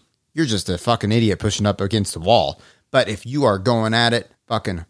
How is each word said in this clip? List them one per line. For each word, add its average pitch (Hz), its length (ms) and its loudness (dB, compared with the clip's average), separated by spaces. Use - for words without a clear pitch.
you're 160 120 -2
just 104 240 -2
a 90 80 -2
fucking 113 340 0
idiot 110 280 2
pushing 104 260 -2
up 101 160 0
against 101 320 -2
the 85 60 -10
wall. 87 420 2
But 127 180 2
if 104 160 -8
you 139 200 0
are 104 120 4
going 110 360 0
at 117 200 2
it, - 180 -4
fucking 98 420 -6